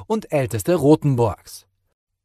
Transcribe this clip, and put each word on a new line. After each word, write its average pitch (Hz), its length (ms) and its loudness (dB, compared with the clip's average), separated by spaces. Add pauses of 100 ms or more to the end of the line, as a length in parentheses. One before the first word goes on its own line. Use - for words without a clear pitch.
und 220 240 -6
älteste 135 420 -2
Rothenburgs. 139 920 0 (580)